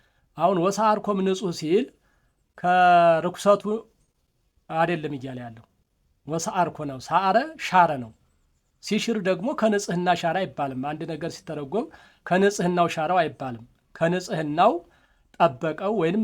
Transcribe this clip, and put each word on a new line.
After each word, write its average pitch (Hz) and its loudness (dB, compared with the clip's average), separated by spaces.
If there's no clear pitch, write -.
አሁን 180 2
ወሰአርኮም 202 0
ንጹሕ 190 -2
ሲል 175 0
ከርኩሰቱ 180 4
አይደለም 160 -2
እያለ 127 -10
ያለው፣ 117 -16
ወሰአርኮ 165 -2
ነው። 135 -8
ሳረ 190 0
ሻረ 180 4
ነው። 117 -10
ሲሽር 220 -2
ደግሞ 185 -2
ከንጽሕና 202 0
ሻረ 170 -2
አይባልም። 135 -6
አንድ 151 -8
ነገር 160 -8
ሲተረጎም 151 -6
ከንጽሕናው 180 2
ሻረው 165 -2
አይባልም። 127 -4
ከንጽሕናው 170 0
ጠበቀው 160 0
ወይንም 185 0